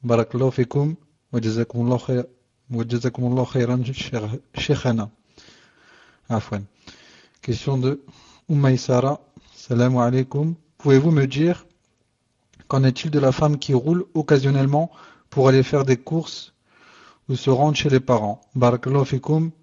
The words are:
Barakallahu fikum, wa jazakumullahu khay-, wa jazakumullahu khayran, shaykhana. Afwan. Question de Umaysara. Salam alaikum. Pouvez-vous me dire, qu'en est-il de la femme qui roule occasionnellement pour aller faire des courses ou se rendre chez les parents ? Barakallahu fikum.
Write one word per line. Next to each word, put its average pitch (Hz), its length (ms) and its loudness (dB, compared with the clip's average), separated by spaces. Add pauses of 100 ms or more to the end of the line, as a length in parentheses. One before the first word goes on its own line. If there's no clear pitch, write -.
Barakallahu 120 480 0
fikum, 143 420 -2 (380)
wa 120 80 -2
jazakumullahu 117 640 -2
khay-, 123 180 -2 (460)
wa 117 180 -4
jazakumullahu 123 640 -2
khayran, 123 300 -2 (720)
shaykhana. 113 560 -2 (1160)
Afwan. 107 360 -6 (800)
Question 135 340 -4
de 131 240 -2 (480)
Umaysara. 135 720 2 (340)
Salam 123 440 0
alaikum. 131 560 0 (240)
Pouvez-vous 143 320 4
me 143 160 4
dire, 151 400 -2 (1000)
qu'en 135 160 0
est-il 131 260 0
de 147 80 0
la 131 140 2
femme 147 260 0
qui 139 160 -4
roule 156 400 0
occasionnellement 143 760 2 (380)
pour 135 200 2
aller 131 160 6
faire 139 200 0
des 131 120 2
courses - 580 -8 (760)
ou 131 80 -2
se - 140 -2
rendre 139 260 2
chez 147 140 0
les 131 100 4
parents ? 110 400 -2 (140)
Barakallahu 127 500 2
fikum. 156 460 -2 (120)